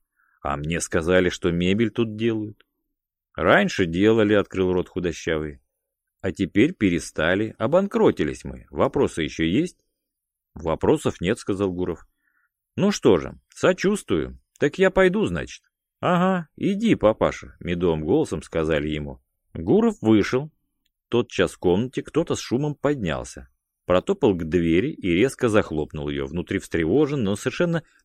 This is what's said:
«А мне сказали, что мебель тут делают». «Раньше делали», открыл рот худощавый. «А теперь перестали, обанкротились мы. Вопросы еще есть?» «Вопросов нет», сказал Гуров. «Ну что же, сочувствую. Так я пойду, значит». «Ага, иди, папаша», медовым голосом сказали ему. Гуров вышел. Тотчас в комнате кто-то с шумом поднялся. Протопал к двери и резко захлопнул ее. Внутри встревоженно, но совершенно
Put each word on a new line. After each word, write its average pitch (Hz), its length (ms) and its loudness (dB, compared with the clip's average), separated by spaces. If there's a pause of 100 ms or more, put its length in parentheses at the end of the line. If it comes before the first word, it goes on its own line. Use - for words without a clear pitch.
(420)
«А 71 140 -4
мне 78 240 -4
сказали, 90 480 2
что 87 240 -2
мебель 95 400 0
тут 113 240 -4
делают». 110 500 -4 (720)
«Раньше 110 500 2
делали», 104 480 4
открыл 92 380 2
рот 90 160 0
худощавый. 78 720 -4 (640)
«А 95 100 -4
теперь 101 420 2
перестали, 90 840 0
обанкротились 151 880 0
мы. 64 240 -14
Вопросы 104 540 -2
еще 76 200 -4
есть?» 110 400 -2 (720)
«Вопросов 95 640 -2
нет», 95 200 -2
сказал 98 340 -4
Гуров. 85 340 -6 (680)
«Ну 202 140 2
что 113 260 4
же, 67 200 -6 (120)
сочувствую. 143 920 -2 (200)
Так 143 180 -2
я 185 140 2
пойду, 190 340 2
значит». 78 380 -6 (360)
«Ага, 180 560 0
иди, 196 400 0
папаша», 92 640 0
медовым 85 440 0
голосом 104 380 0
сказали 78 460 -2
ему. 73 340 -8 (320)
Гуров 190 480 0
вышел. 113 500 2 (580)
Тотчас 113 420 0
в - 80 -20
комнате 107 420 0
кто-то 151 340 -2
с - 40 -6
шумом 143 360 -2
поднялся. 82 720 -4 (360)
Протопал 95 500 2
к 85 100 -6
двери 85 460 2
и 90 220 -2
резко 120 360 2
захлопнул 78 600 -2
ее. 69 160 -4
Внутри 85 340 -4
встревоженно, 110 720 0
но 104 40 -2
совершенно 165 480 -4 (220)